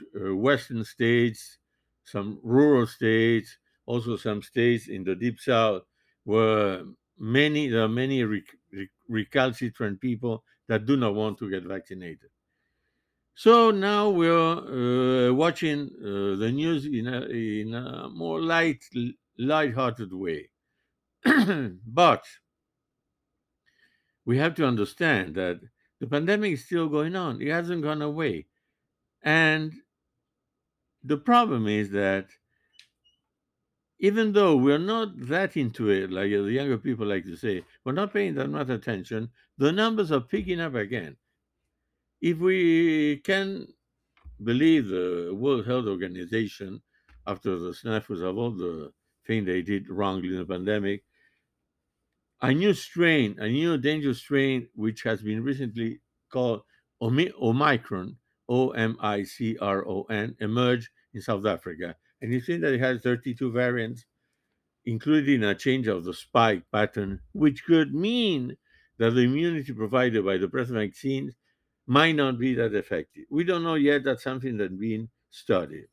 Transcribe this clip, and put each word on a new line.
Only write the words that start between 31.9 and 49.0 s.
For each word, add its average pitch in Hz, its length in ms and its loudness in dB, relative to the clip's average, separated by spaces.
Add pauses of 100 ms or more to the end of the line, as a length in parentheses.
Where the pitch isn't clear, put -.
that 98 360 0 (1700)
even 208 300 2
though 196 240 6
we're 139 220 4
not 208 320 -2 (180)
that 180 300 -2
into 117 320 -2
it, 95 200 2
like 95 200 -2
the 101 220 0
younger 131 260 0
people 120 280 -4
like 95 200 -2
to 110 100 -12
say, 98 280 -4 (200)
we're 131 80 -4
not 202 220 -4
paying 196 220 -2
that 139 140 -4
much 147 200 -6
attention, 113 600 -6 (280)
the 147 160 4
numbers 214 360 0
are 139 120 2
picking 180 400 -4
up 156 120 -6
again. 101 440 -6 (1040)
If 165 160 2
we 165 880 4
can 196 420 -2 (760)
believe 131 460 4
the 90 460 -2
World 117 340 0
Health 123 180 -2
Organization, 95 960 -6 (460)
after 95 320 -4
the 87 120 -6
snafus 107 500 -6
of 92 160 -4
all 120 140 -2
the 85 420 -8 (340)